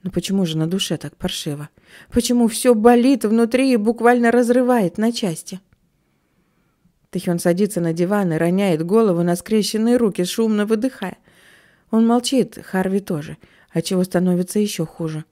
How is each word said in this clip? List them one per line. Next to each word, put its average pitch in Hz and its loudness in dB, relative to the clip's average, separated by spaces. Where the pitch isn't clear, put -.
Но 185 -8
почему 190 -2
же 160 -4
на 160 0
душе 175 -4
так - -14
паршиво? - -8
Почему 240 2
всё 247 2
болит 240 4
внутри 233 2
и 240 2
буквально 233 2
разрывает 240 2
на 226 2
части? 190 -6
Тэхён 175 -4
садится 180 0
на 165 -2
диван 180 0
и - -2
роняет 170 0
голову 190 2
на 175 0
скрещенные 220 0
руки, 202 0
шумно 208 0
выдыхая. 220 -4
Он 226 4
молчит, 240 0
Харви 190 -2
тоже, 156 -8
отчего 180 -2
становится 180 0
ещё 208 -2
хуже. 156 -10